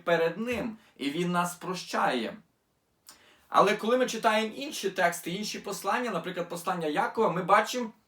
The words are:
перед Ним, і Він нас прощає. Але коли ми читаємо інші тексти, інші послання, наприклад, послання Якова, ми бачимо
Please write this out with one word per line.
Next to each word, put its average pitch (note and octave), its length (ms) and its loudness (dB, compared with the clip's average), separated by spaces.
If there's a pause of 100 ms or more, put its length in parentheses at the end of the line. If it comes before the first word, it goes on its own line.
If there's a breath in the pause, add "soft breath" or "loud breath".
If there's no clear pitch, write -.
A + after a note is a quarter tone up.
перед E3 340 2
Ним, A3 380 -4 (200 loud breath)
і C#3 140 -4
Він F3 220 -2
нас F3 220 0
прощає. F#3 840 -2 (1120 loud breath)
Але G3 280 6
коли A3+ 200 2
ми B3+ 100 4
читаємо A3 480 2
інші C4+ 360 -6
тексти, F3 400 0
інші G#3 280 -6
послання, G#3+ 520 -2
наприклад, F3 380 -4
послання F3 380 -4
Якова, G3+ 420 2
ми F3+ 140 -2
бачимо G#3+ 500 2 (160)